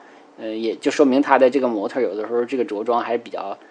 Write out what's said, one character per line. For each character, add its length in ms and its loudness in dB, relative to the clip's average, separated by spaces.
呃， 160 -8
也 220 -4
就 160 -2
说 140 4
明 160 4
她 160 4
的 120 8
这 120 0
个 80 0
模 180 -4
特 140 -4
有 140 -2
的 120 -6
时 60 -8
候 100 0
这 140 -6
个 80 0
着 180 -6
装 180 0
还 160 -4
比 140 -10
较， 260 -10